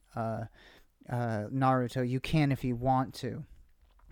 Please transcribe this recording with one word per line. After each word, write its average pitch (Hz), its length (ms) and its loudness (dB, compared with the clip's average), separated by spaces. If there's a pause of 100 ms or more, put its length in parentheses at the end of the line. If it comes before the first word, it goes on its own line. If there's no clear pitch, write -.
(160)
uh, 113 300 -2 (640)
uh, 113 420 -2
Naruto, 131 560 2
you 127 140 -2
can 151 280 4
if 131 140 0
you 123 140 0
want 131 380 0
to. 135 280 -8 (680)